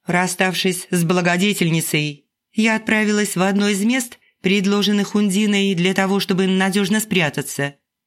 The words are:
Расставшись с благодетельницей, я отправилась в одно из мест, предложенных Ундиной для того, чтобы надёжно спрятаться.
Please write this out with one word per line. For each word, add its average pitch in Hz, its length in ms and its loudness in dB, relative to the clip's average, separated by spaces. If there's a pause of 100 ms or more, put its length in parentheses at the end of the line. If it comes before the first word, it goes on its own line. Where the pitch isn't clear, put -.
Расставшись 180 840 -2
с 180 120 0
благодетельницей, 170 1200 0 (260)
я 220 220 2
отправилась 214 600 0
в 175 60 0
одно 202 280 2
из 196 140 -2
мест, 240 360 -2 (220)
предложенных 202 720 0
Ундиной 202 600 2
для 175 180 2
того, 190 260 0
чтобы 190 280 0
надёжно 190 520 0
спрятаться. 147 760 -2 (320)